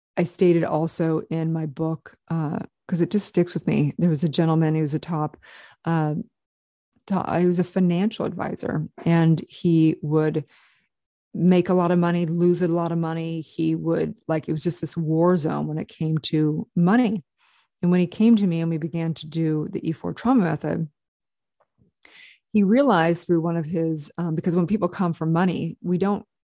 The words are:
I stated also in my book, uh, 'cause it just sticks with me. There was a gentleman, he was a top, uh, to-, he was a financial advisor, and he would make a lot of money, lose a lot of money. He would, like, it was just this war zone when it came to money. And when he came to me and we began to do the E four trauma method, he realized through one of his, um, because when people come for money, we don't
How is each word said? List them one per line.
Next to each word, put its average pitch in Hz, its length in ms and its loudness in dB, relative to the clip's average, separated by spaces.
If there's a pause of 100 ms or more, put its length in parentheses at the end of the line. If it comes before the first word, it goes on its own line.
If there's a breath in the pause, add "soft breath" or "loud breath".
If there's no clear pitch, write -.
(160)
I 180 80 2
stated 170 400 2
also 160 680 0
in 160 220 -2
my 160 140 -4
book, 160 500 -6 (120)
uh, 160 320 -4 (260)
'cause 165 140 -2
it 175 100 0
just 208 160 -2
sticks 175 280 -2
with 165 120 -8
me. 147 320 0
There 175 120 2
was 151 140 0
a 165 40 2
gentleman, 160 460 2
he 160 60 0
was 151 140 -2
a 156 40 -2
top, 151 380 -6 (480 loud breath)
uh, 156 320 0 (920)
to-, - 340 -2
he 180 60 2
was 180 120 2
a 180 60 0
financial 185 600 0
advisor, - 600 -6 (180)
and 165 440 4
he 160 540 2
would 156 420 0 (920 soft breath)
make 180 360 2
a 185 40 2
lot 175 160 2
of 175 80 2
money, 175 280 0
lose 170 340 2
a 180 80 0
lot 170 240 -2
of 170 60 -2
money. 165 420 -6
He 160 340 -2
would, 160 400 -2 (140)
like, 160 200 -2
it - 40 -2
was 156 100 -6
just 170 200 -4
this - 140 -8
war 165 420 2
zone 147 280 -2
when 151 120 -6
it - 100 -8
came 160 300 -2
to 151 580 -2
money. 196 480 2 (560 soft breath)
And 175 100 2
when 180 100 4
he 175 60 2
came 220 300 4
to 202 100 2
me 165 140 0
and 165 100 0
we 165 60 0
began 165 380 -4
to - 120 -10
do 156 460 -2
the - 160 -6
E 165 40 0
four 170 200 -8
trauma 233 320 2
method, 160 440 -2 (1600 loud breath)
he 208 100 4
realized 190 640 4
through 170 140 2
one 170 160 -2
of 165 80 -2
his, 160 540 -4
um, 170 160 -2
because 165 200 -2
when 175 120 2
people 185 220 0
come 175 260 -2
for 165 100 -6
money, 165 560 0
we 180 160 -2
don't 196 300 -2 (280)